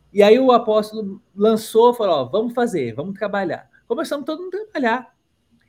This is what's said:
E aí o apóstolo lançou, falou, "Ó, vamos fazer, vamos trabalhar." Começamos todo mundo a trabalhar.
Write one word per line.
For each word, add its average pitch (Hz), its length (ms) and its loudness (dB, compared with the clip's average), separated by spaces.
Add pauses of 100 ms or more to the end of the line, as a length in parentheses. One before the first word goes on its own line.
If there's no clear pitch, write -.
(120)
E 196 100 2
aí 214 160 8
o 262 140 4
apóstolo 214 720 0 (120)
lançou, 220 600 2
falou, 202 240 0
"Ó, 127 80 -2
vamos 220 280 -4
fazer, 170 400 -2
vamos 156 240 -10
trabalhar." 196 520 -6 (180)
Começamos 285 380 -6
todo 320 180 -8
mundo 370 140 -10
a 440 80 -10
trabalhar. 247 500 -4 (540)